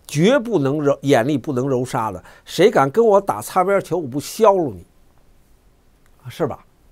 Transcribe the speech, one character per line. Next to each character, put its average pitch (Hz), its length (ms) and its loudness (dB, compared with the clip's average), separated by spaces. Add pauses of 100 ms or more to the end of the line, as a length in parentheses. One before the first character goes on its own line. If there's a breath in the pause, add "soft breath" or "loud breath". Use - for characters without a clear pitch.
绝 202 320 2
不 220 180 -2
能 143 240 -2
揉， 143 220 0
眼 131 240 2
里 151 100 0
不 139 160 -8
能 131 160 -2
揉 127 160 -2
沙 113 260 -6
子， 90 80 -12 (240 loud breath)
谁 202 280 2
敢 139 180 2
跟 226 160 2
我 202 160 4
打 202 180 -4
擦 190 240 -2
边 196 160 0
球， 165 180 -6
我 160 100 -8
不 135 120 -8
削 214 320 2
了 170 220 0
你， 87 100 -18 (1400)
是 143 200 -6
吧？ - 180 -12 (260)